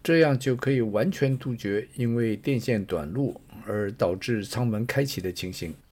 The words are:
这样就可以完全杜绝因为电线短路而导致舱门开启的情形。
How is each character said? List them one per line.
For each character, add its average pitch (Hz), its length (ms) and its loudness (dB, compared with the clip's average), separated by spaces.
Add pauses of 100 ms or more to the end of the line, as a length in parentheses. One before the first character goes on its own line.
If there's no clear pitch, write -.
这 165 180 4
样 143 200 6
就 131 160 2
可 131 160 0
以 131 80 4
完 110 320 2
全 135 260 0
杜 123 160 -4
绝 104 320 -2 (100)
因 117 200 0
为 113 220 2
电 135 200 0
线 110 280 0
短 80 260 -4
路 127 300 -2 (240)
而 104 260 -2
导 95 240 0
致 104 300 -2
舱 123 200 -4
门 110 200 0
开 139 180 0
启 135 160 -4
的 90 140 -4
情 92 180 -6
形。 82 220 -8 (180)